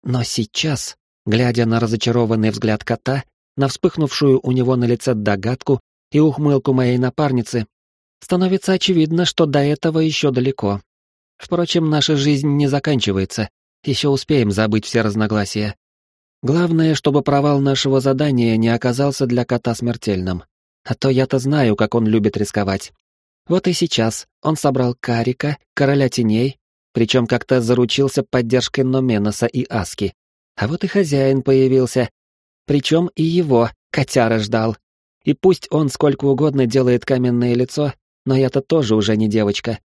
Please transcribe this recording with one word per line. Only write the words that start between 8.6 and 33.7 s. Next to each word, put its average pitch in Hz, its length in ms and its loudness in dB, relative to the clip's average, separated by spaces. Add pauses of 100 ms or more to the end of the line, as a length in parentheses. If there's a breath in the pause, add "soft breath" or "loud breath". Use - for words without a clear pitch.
очевидно, 170 520 2
что 165 200 0
до 143 140 0
этого 147 400 0
еще 151 320 0
далеко. 123 500 -2 (560)
Впрочем, 170 520 -2
наша 151 260 0
жизнь 143 340 0
не 143 180 2
заканчивается, 110 800 -2 (340)
еще 143 260 -2
успеем 135 420 2
забыть 107 340 0
все 117 160 0
разногласия. 104 760 -2 (640)
Главное, 160 540 0
чтобы 143 260 0
провал 143 380 0
нашего 135 400 0
задания 131 580 0
не 113 120 2
оказался 131 560 0
для 120 200 0
кота 120 300 -2
смертельным. 95 680 -4 (400)
А - 120 -6
то - 140 -2
я-то 131 300 0
знаю, 131 360 2
как 110 200 -2
он 113 120 2
любит 107 300 2
рисковать. 98 560 -4 (540)
Вот 180 200 0
и 185 60 0
сейчас 117 540 -2 (140)
он 156 140 -2
собрал 127 440 0
Карика, 127 580 -2 (160)
Короля 139 360 2
Теней, 120 480 0 (360)
причем 117 340 2
как-то 123 340 0
заручился 123 640 0
поддержкой 123 600 -2
Номеноса 120 600 0
и 123 240 -4
Аски. 101 440 -6 (420)
А 104 120 -4
вот - 160 -6
и 196 40 -4
хозяин 139 540 0
появился, 131 680 2 (560)
причем 151 500 0
и 156 80 -2
его 151 460 2 (220)